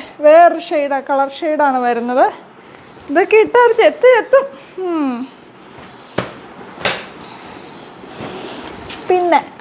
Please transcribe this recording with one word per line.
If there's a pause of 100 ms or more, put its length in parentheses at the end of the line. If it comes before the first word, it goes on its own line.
(260)
വേറൊരു
ഷെയ്ഡാണ്,
കളർ (120)
ഷെയ്ഡാണ്
വരുന്നത്. (840)
ഇതൊക്കെ
ഇട്ട (120)
ഒരു (100)
ചെത്ത്
ചെത്തും. (420)
ഉം. (4000)
പിന്നെ (220)